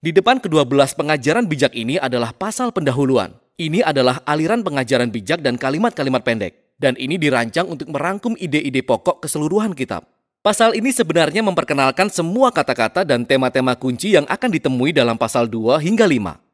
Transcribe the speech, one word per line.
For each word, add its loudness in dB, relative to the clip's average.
Di -2
depan 4
kedua 2
belas 2
pengajaran 0
bijak 0
ini -2
adalah -2
pasal -6
pendahuluan. 0
Ini 0
adalah 2
aliran 0
pengajaran 0
bijak -4
dan -2
kalimat-kalimat -2
pendek. -4
Dan 0
ini -4
dirancang 0
untuk -10
merangkum -4
ide-ide -2
pokok -2
keseluruhan -2
kitab. -8
Pasal 2
ini -2
sebenarnya 0
memperkenalkan 0
semua 0
kata-kata 0
dan 0
tema-tema 2
kunci -2
yang 6
akan -2
ditemui 0
dalam 2
pasal 0
dua 0
hingga 2
lima. -2